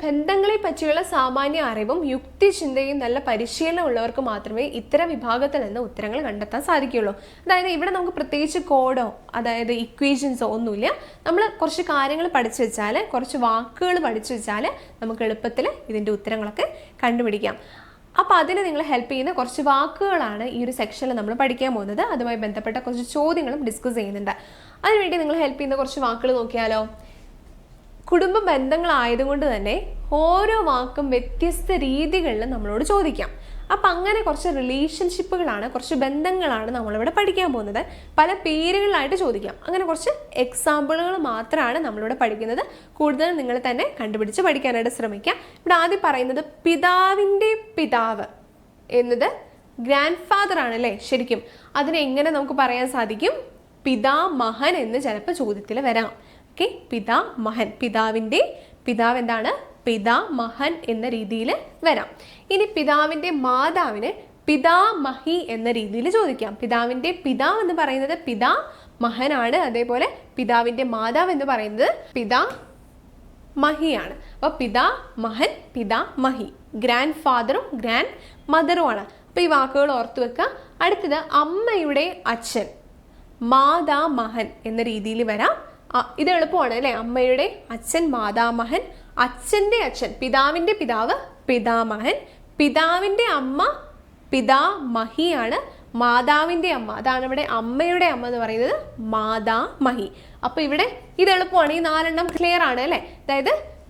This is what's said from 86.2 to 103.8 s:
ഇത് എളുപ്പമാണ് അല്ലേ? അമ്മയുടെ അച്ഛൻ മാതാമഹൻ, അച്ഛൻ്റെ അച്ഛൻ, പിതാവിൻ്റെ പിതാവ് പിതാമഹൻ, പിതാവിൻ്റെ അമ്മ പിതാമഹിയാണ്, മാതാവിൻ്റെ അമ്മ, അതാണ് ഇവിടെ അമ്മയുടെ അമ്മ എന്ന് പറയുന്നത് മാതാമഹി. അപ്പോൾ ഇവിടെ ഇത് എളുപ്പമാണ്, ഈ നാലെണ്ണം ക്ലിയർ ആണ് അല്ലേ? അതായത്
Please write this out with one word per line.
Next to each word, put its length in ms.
ഇത് 140
എളുപ്പമാണ് 420
അല്ലേ? 120
അമ്മയുടെ 440
അച്ഛൻ 300
മാതാമഹൻ, 640
അച്ഛൻ്റെ 600
അച്ഛൻ, 240
പിതാവിൻ്റെ 580
പിതാവ് 360
പിതാമഹൻ, 640
പിതാവിൻ്റെ 680
അമ്മ 220
പിതാമഹിയാണ്, 1200
മാതാവിൻ്റെ 640
അമ്മ, 100
അതാണ് 280
ഇവിടെ 140
അമ്മയുടെ 560
അമ്മ 160
എന്ന് 120
പറയുന്നത് 320
മാതാമഹി. 920
അപ്പോൾ 220
ഇവിടെ 200
ഇത് 140
എളുപ്പമാണ്, 420
ഈ 100
നാലെണ്ണം 380
ക്ലിയർ 320
ആണ് 180
അല്ലേ? 140
അതായത് 280